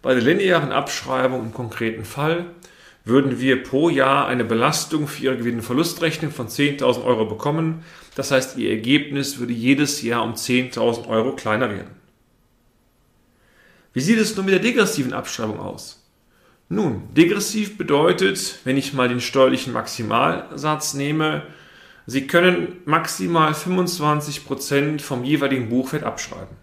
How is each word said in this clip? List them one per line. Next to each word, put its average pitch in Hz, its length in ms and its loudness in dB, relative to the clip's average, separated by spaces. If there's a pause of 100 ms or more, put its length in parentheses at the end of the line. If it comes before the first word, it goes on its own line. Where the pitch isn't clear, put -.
bei 131 140 2
der 120 80 2
linearen 170 480 2
Abschreibung 131 680 -2
im 113 120 -8
konkreten 113 520 -6
Fall 165 420 -2 (580)
würden 123 340 4
wir 131 240 2
pro 151 260 2
Jahr 135 380 4
eine 123 160 0
Belastung 139 640 0
für - 160 -8
Ihre 131 140 2
Gewinn-Verlustrechnung 143 920 -2
von 113 180 -8
zehntausend 131 560 0
Euro 110 200 2
bekommen. 156 580 -2 (320)
Das 135 160 -2
heißt, 131 260 0
Ihr 104 140 0
Ergebnis 139 680 0
würde 120 160 -4
jedes 135 480 2
Jahr 117 220 0
um 113 120 -4
zehntausend 120 720 0
Euro 113 260 2
kleiner 110 360 0
werden. 95 220 -10 (2000)
Wie 127 80 -2
sieht 214 160 4
es 214 180 2
nun 196 100 -2
mit 190 100 4
der 180 60 4
degressiven 208 520 2
Abschreibung 110 460 -6
aus? - 440 -12 (640)
Nun, 151 360 -2 (100)
degressiv 196 640 2
bedeutet, 175 840 0
wenn 131 120 -2
ich 135 180 -4
mal 127 140 0
den 123 140 -2
steuerlichen 131 500 2
Maximalsatz 139 1200 -2
nehme, 151 480 -2 (680)
Sie 131 160 -2
können 175 600 4
maximal 165 680 2
fünfundzwanzig 151 920 -2
Prozent 143 560 0
vom 123 240 -6
jeweiligen 135 420 2
Buchwert 127 360 0
abschreiben. - 600 -10